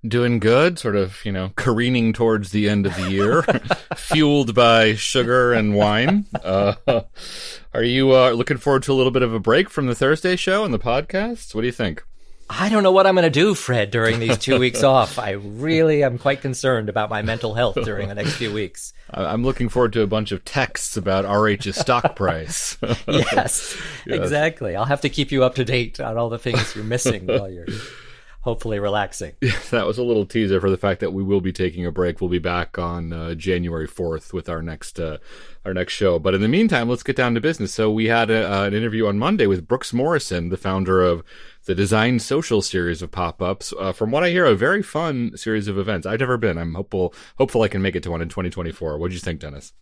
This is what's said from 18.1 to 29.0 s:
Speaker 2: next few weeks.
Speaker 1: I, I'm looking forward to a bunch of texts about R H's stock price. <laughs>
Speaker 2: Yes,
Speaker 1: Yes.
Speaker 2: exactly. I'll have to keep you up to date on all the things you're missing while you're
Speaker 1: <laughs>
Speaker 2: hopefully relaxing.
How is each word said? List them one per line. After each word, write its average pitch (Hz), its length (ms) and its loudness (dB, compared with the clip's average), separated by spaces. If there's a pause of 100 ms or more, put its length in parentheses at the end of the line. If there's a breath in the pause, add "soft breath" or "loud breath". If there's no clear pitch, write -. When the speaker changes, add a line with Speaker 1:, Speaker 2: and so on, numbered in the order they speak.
Speaker 2:
next 147 200 -4
few 110 180 -4
weeks. - 400 -8 (160 soft breath)
Speaker 1:
I, - 160 -6
I'm 110 180 -2
looking 127 240 0
forward 117 260 2
to 113 100 2
a 104 40 0
bunch 107 240 -2
of 95 140 -6
texts - 500 -4
about 95 300 0
R 104 240 2
H's 98 260 -4
stock 123 400 0
price. 82 680 -4
<laughs> - 260 -4
Speaker 2:
Yes, - 280 0
Speaker 1:
Yes. - 440 -2 (260 loud breath)
Speaker 2:
exactly. 147 680 -2
I'll 104 100 -2
have 143 160 0
to 147 80 0
keep 139 220 -2
you 131 120 4
up 127 120 2
to 131 100 0
date 120 340 -2
on 117 180 -4
all 117 120 -2
the 117 100 -6
things 120 360 -2
you're 107 100 -8
missing 113 400 -2
while 104 240 0
you're 87 220 -14
Speaker 1:
<laughs> - 40 -6 (680 loud breath)
Speaker 2:
hopefully 110 380 -4
relaxing. 101 640 -2